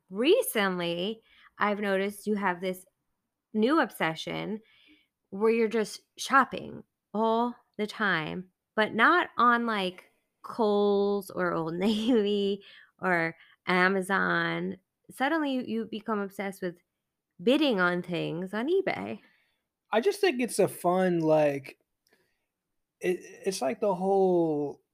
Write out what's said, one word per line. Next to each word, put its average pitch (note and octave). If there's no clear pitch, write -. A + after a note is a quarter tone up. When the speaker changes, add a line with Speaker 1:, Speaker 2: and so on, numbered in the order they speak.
Speaker 1:
recently, G3
I've G3+
noticed G3+
you G#3
have F#3
this F#3
new A#3+
obsession E3+
where G#3+
you're A3+
just G#3+
shopping -
all A3+
the G#3+
time, F3+
but G#3+
not D4
on, A#3+
like, F#3+
Kohl's G3+
or F3
Old E3
<laughs> -
Navy G#3
or E3+
Amazon. F#3
Suddenly, C#4+
you, B3+
you A3
become G#3+
obsessed G3
with F3
bidding C4
on F3
things E3
on A3+
eBay. E4+
Speaker 2:
I A3
just F#4+
think C4
it's A3+
a F3+
fun, F3+
like, D3+
it, F3+
it's F#3+
like A#3+
the G#3
whole F3